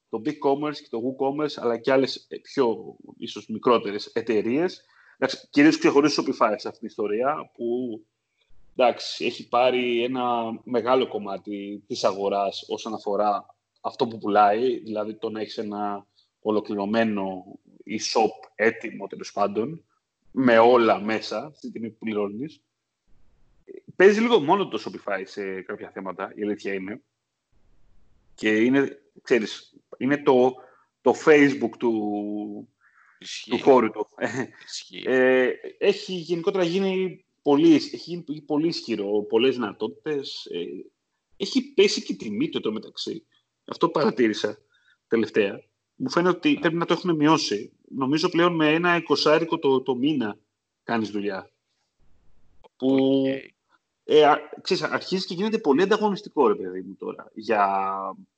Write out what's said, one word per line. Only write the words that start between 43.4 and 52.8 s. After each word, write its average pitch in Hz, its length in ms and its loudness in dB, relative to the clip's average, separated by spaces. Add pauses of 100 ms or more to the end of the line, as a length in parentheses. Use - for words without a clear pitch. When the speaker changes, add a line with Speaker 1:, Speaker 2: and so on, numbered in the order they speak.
Speaker 1:
Αυτό - 240 -2
παρατήρησα 113 680 0 (500)
τελευταία. 107 560 0 (320)
Μου 127 140 -6
φαίνεται 175 280 2
ότι 147 160 0
Speaker 2:
Ναι. 143 60 -4
Speaker 1:
πρέπει 165 160 0
να 170 100 -2
το 175 80 0
έχουν 175 220 -2
μειώσει. 147 560 2 (180)
Νομίζω 143 400 -2
πλέον 175 260 2
με 156 180 2
ένα 175 220 2
εικοσάρικο 160 640 0
το, 135 220 2
το 135 140 -2
μήνα 123 420 -2 (460)
κάνεις 113 260 -4
δουλειά. 98 420 -6 (1300)
Που, 135 180 2 (320)